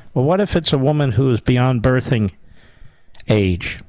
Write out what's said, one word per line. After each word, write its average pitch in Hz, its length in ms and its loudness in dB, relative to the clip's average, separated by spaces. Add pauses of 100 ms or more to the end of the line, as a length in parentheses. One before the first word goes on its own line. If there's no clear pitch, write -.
(120)
Well, 127 140 0
what 180 120 2
if 202 160 -2
it's 170 180 0
a 147 60 0
woman 143 340 0
who 131 200 2
is 113 80 0
beyond 123 420 0
birthing 123 500 0 (960)
age? 95 640 0